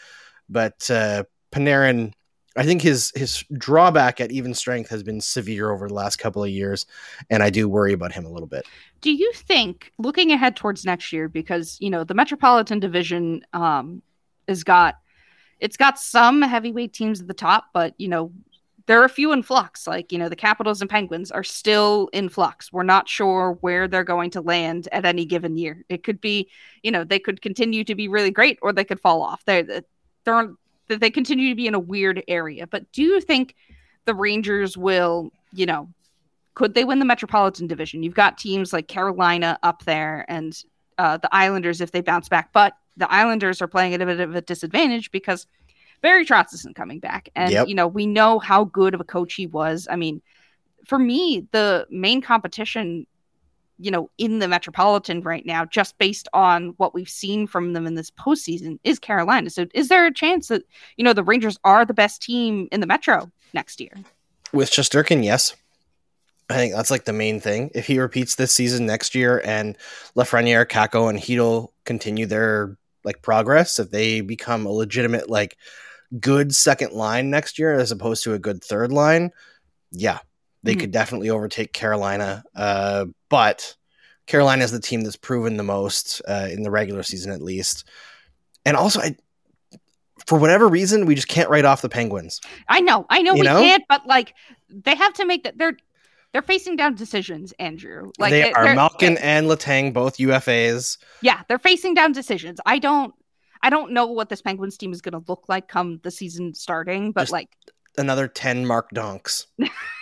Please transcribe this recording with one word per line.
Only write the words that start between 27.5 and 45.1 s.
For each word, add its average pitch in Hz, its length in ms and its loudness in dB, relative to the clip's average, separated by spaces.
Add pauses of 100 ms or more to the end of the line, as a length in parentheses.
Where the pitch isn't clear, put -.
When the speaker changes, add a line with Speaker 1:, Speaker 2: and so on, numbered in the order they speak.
Speaker 2:
to 214 100 -4
be 208 120 -6
really 196 240 0
great 240 300 2
or 202 120 0
they 196 100 0
could 196 160 -8
fall 165 220 2
off. - 240 -8
They're, 175 380 -2 (420)
they're, 226 280 0 (340)
they 220 240 0
continue 262 380 0
to 247 60 -2
be 233 120 -4
in 214 80 -2
a 196 40 0
weird 190 480 -2
area. 165 400 -6
But - 240 -10
do 262 120 -4
you 359 180 2
think 262 340 -2 (500)
the 226 100 -2
Rangers 202 600 -2
will, 180 540 0 (240)
you 185 140 -2
know, 160 200 -4 (680)
could - 180 0
they 240 100 2
win 262 160 0
the 277 60 2
Metropolitan 202 600 0
Division? 160 360 -8
You've 170 120 -6
got 202 220 4
teams 190 360 -4
like 165 160 -4
Carolina 175 760 0
up 170 220 -2
there 156 420 -4
and, 160 320 -10 (380)
uh, 160 200 2
the - 160 -4
Islanders 190 460 2
if 175 120 -6
they 180 100 -4
bounce 175 260 -2
back. 165 240 0
But 202 220 6 (240)
the 175 120 -2
Islanders 196 520 2
are 175 80 -4
playing 185 240 0
at 180 80 -2
a 180 40 -2
bit 180 140 -2
of 170 160 -4
a 175 60 -4
disadvantage 226 680 -2